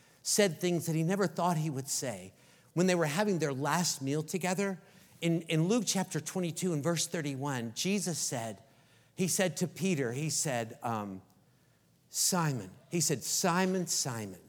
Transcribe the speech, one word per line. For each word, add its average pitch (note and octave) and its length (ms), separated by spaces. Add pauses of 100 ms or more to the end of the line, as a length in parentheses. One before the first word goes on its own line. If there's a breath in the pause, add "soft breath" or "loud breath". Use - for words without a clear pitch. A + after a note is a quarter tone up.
(240 soft breath)
said G3 360
things F3 280
that E3 80
he D#3+ 80
never F#3+ 220
thought F3 300
he D#3+ 140
would C3+ 180
say, F#2+ 460 (400 soft breath)
when F3 120
they F3+ 100
were E3+ 100
having F3+ 340
their D3 140
last D3 480
meal C#3+ 220
together, F#3 540 (440 loud breath)
in, E3+ 220
in D#3+ 240
Luke A3 200
chapter F#3 320
twenty-two F3 540
and C#3+ 100
verse D#3+ 240
thirty-one, C3+ 680
Jesus F3+ 440
said, A2+ 400 (560 soft breath)
he F#3 120
said F#3 300
to F3 100
Peter, C#3 440
he D3+ 180
said, A#2+ 540
um, G#2 380 (880 soft breath)
"Simon," C#3 600 (220)
he F3 80
said, C#3 240
"Simon, F#3 640
Simon." G#2+ 600